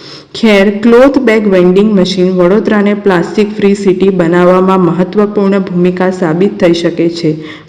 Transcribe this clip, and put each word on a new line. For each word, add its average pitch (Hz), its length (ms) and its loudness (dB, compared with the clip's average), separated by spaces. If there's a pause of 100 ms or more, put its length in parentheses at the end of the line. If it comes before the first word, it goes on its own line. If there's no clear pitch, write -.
(360)
ખેર, 202 460 2
ક્લોથ 247 360 4
બેગ 220 300 0
વેન્ડિંગ 190 520 2
મશીન 180 340 0
વડોદરાને 202 600 0
પ્લાસ્ટિક 202 640 -2
ફ્રી 202 180 2
સિટી 190 340 0
બનાવવામાં 185 720 2
મહત્વપૂર્ણ 196 800 0
ભૂમિકા 180 520 -2
સાબિત 185 480 -2
થઈ 170 140 2
શકે 170 360 -2
છે, 156 280 -4 (320)